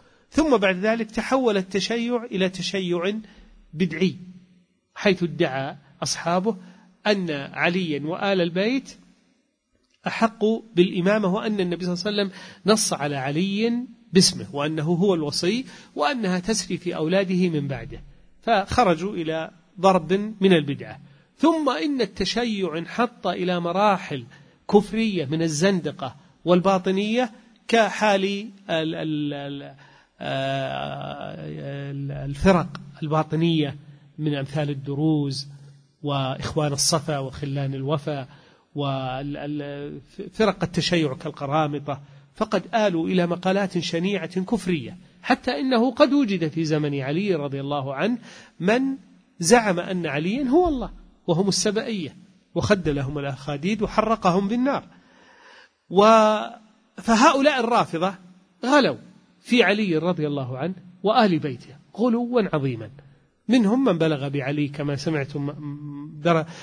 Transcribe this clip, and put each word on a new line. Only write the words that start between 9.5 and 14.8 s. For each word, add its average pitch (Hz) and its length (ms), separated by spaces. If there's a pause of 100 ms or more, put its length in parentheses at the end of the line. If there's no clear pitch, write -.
أحق 220 380 (300)
بالإمامة، 185 600
وأن 220 240
النبي 175 260
صلى 180 80
الله 208 280
عليه 196 100
وسلم - 100 (240)
نص 214 280
على 143 220
علي 196 680 (300)
باسمه، 139 400
وأنه 151 300